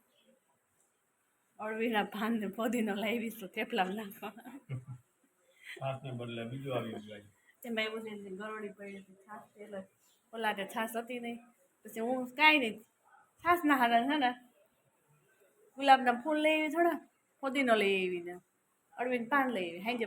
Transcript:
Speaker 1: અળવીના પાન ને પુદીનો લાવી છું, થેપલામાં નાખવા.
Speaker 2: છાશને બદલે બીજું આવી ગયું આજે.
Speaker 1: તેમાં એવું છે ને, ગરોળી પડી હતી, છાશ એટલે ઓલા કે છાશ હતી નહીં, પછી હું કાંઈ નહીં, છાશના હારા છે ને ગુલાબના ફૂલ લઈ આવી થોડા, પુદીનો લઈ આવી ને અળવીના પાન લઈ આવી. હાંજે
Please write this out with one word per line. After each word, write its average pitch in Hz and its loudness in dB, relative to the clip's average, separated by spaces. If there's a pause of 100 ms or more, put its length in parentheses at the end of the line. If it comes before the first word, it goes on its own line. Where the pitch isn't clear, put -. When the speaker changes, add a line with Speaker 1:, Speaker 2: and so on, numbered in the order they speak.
(1600)
Speaker 1:
અળવીના 220 0
પાન 220 0
ને 196 -2 (100)
પુદીનો 226 0 (100)
લાવી 220 -2
છું, 185 -12
થેપલામાં 208 -2
નાખવા. 202 -12 (1400)
Speaker 2:
છાશને 135 -6 (100)
બદલે 117 -8 (100)
બીજું 135 -8
આવી 113 -6
ગયું 104 -14
આજે. 104 -18 (320)
Speaker 1:
તેમાં 220 -4
એવું 220 -8
છે 214 -10
ને, 202 -12 (100)
ગરોળી 214 -10
પડી 196 -14
હતી, 190 -20
છાશ 214 -16 (160)
એટલે 202 -10 (520)
ઓલા 220 0
કે 196 -2 (100)
છાશ 226 -4
હતી 240 -8
નહીં, 240 -8 (420)
પછી 220 -6
હું 254 0 (180)
કાંઈ 302 8
નહીં, 214 -2 (680)
છાશના 320 4
હારા 233 6
છે 302 2 (100)
ને 247 4 (1500)
ગુલાબના 254 6
ફૂલ 302 2
લઈ 311 6
આવી 311 0
થોડા, 339 4 (440)
પુદીનો 262 4
લઈ 196 4
આવી 180 -2
ને 175 -10 (640)
અળવીના 240 -2
પાન 269 4
લઈ 180 -2
આવી. 175 -10
હાંજે 233 -2